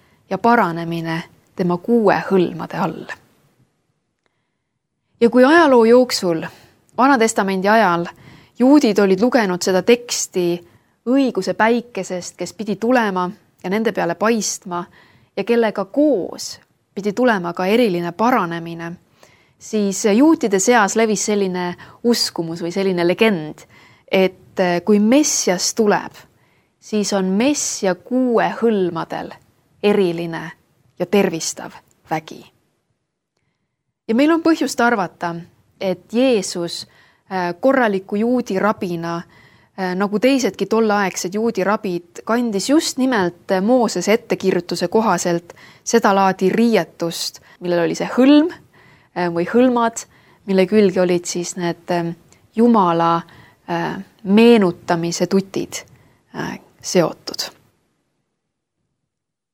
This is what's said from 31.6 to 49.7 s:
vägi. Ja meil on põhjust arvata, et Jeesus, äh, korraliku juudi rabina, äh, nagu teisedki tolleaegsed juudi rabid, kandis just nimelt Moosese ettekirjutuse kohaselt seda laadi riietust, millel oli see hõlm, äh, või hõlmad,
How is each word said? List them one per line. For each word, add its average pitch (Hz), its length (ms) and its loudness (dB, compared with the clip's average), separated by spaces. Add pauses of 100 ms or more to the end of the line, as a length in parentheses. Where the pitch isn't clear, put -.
vägi. 156 340 -10 (1600)
Ja 220 60 -2
meil 294 180 2
on 330 100 0
põhjust 320 380 0
arvata, 190 540 -2 (460)
et 185 320 -6
Jeesus, 208 760 -2 (440)
äh, 180 300 -4
korraliku 220 560 0
juudi 233 420 -2
rabina, 175 580 -4 (640)
äh, 185 160 -4
nagu 202 240 -2
teisedki 254 480 0
tolleaegsed 202 680 -2
juudi 214 300 -2
rabid, 190 600 -4
kandis 226 440 -2
just 294 300 0
nimelt 202 640 -2
Moosese 208 500 0
ettekirjutuse 185 760 -2
kohaselt 180 640 0 (320)
seda 226 300 2
laadi 190 360 2
riietust, 190 920 -2 (200)
millel 175 240 -2
oli 165 100 -2
see - 220 -6
hõlm, 294 340 6
äh, - 800 -10
või 170 160 -2
hõlmad, 233 580 0 (420)